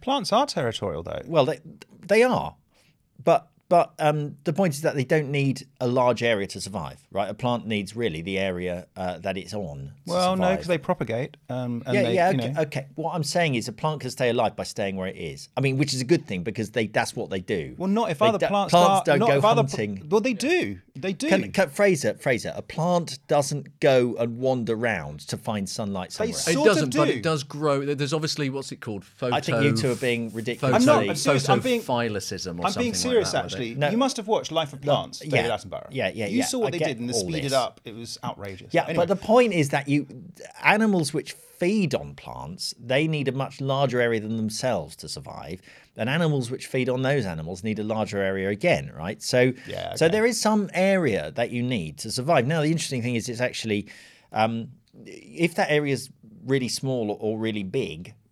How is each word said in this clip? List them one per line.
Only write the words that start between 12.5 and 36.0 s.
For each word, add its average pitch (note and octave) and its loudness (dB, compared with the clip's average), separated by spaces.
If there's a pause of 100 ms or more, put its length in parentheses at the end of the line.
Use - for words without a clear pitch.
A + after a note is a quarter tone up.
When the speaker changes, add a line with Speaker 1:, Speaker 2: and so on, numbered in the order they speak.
Speaker 1:
know. D#3+ 0
Speaker 2:
okay. D3+ -4
What D#3 -4
I'm E3+ -2
saying E3 0
is A2 -2
a A2 -8
plant D#3 -4
can B2+ -6
stay B2 0
alive A#2 2
by F#2+ -6
staying G2 -4
where F#2+ -4
it G2 -8
is. D2+ -10
I B2+ 0
mean, C3 2
which C#3+ 0
is C3 -4
a B2+ -2
good E3 2
thing F2+ -6
because G#2+ -4
they, A2 0
that's A2+ -2
what G2+ -6
they F#2+ -4
do. F2+ -4
Speaker 1:
Well, F3 -4
not G#3+ 0
if D#3 -4
Speaker 2:
They G#3+ 6
Speaker 1:
other G#3+ 4
Speaker 2:
do-, D#3+ 2
Speaker 1:
plants G3 0
Speaker 2:
plants F3 8
Speaker 1:
start, F#3+ 4
Speaker 2:
don't C#3+ 4
Speaker 1:
not C#3 4
Speaker 2:
go C#3+ 6
Speaker 1:
if C3+ 4
other A3+ 6
pl- C#3 0
Speaker 2:
hunting. G#2 -4
Speaker 1:
well, G#3 4
they B3+ 0
do. A3 0 (160)
They F#3 -4
do. C4 -4
Speaker 2:
Can, D4 2
can, F#3 2
Fraser, D3 2
Fraser, A2+ -2
a A2 -8
plant E3+ -2
doesn't D3 0
go B2+ 6
and A#2 -2
wander B2+ 0
around G#2+ -2
to A#2 -6
find G#2 -4
sunlight G2 -6
Speaker 1:
They A3 -4
Speaker 2:
somewhere - -8
else. - -4
Speaker 1:
sort E3 2
Speaker 3:
It F3 2
Speaker 1:
of D4+ 4
Speaker 3:
doesn't, - 4
but D3+ 4
Speaker 1:
do. C#3+ 2
Speaker 3:
it B2+ -2
does D#3 0
grow. C#3+ 0
There-, C#3+ 0
there's C#3 -2
obviously D3+ -2
what's C3+ -8
it A2+ -12
called? G#2 -8
Photo-, B2 -2
Speaker 2:
I D3+ 2
think A#2+ 0
you C#3+ 4
two A#2+ 2
are A#2 0
being A#2 -2
ridiculous. A#2 0
Speaker 3:
photo-, - 4
Speaker 1:
I'm A#3+ 6 (180)
not, G3+ -2
I'm E3+ -2
serious. C#3 2
I'm G3 4
being, A#3+ 0
Speaker 3:
photophylism G#2+ -2
or F#2 -6
Speaker 1:
I'm E2+ -8
being F3 -2
Speaker 3:
something A3+ -2
Speaker 1:
serious, G3 2
Speaker 3:
like C3+ 0
that, - -6
Speaker 1:
actually. F#2 -8 (180)
Speaker 2:
No. D3 0
Speaker 1:
You G#3 0
must C4 2
have G3+ -8
watched D#3+ 0
Life D#3 -2
of C#3 -16
Speaker 2:
No. C#3+ 4
Speaker 1:
Plants, F2 -2
David D3 -4
Speaker 2:
Yeah. A#2 2
Speaker 1:
Attenborough. G2 -6
Speaker 2:
Yeah, A2+ -2